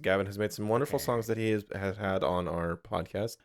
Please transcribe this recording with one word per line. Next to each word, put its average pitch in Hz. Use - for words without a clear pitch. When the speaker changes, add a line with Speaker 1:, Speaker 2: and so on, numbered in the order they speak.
Speaker 1:
Gavin 98
has 101
made 104
some 104
wonderful 131
Speaker 2:
Okay. 135
Speaker 1:
songs 120
that 113
he 110
has, 104
has 98
had 95
on 90
our 85
podcast. -